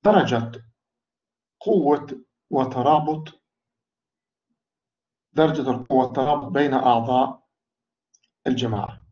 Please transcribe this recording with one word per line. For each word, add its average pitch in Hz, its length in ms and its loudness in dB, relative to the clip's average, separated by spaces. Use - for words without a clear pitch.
درجة 123 680 0
قوة 143 640 0
وترابط، 151 920 0
درجة 151 380 0
القوة 127 340 0
والترابط 139 460 -2
بين 139 220 0
أعضاء 127 720 0
الجماعة. 113 540 -4